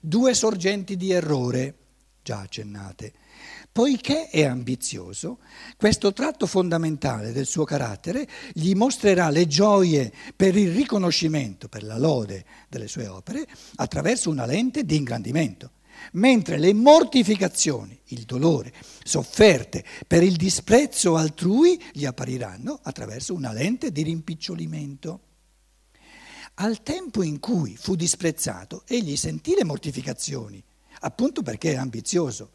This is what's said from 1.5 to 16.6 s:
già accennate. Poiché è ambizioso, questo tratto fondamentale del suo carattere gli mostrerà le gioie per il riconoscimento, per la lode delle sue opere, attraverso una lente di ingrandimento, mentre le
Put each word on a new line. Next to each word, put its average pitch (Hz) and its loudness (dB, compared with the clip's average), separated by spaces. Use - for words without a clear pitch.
già 107 -8
accennate. 101 -14
Poiché 277 0
è 156 2
ambizioso, 123 -6
questo 208 2
tratto 269 -4
fondamentale 160 -2
del 131 -4
suo 156 -2
carattere 147 -6
gli 175 0
mostrerà 196 4
le 165 4
gioie 165 4
per 190 4
il 196 4
riconoscimento, 165 0
per 107 -12
la 110 -8
lode 117 0
delle 120 -12
sue 117 -10
opere, 175 -10
attraverso 185 -2
una 131 -4
lente 233 -2
di 151 0
ingrandimento, 120 -4
mentre 208 2
le 180 6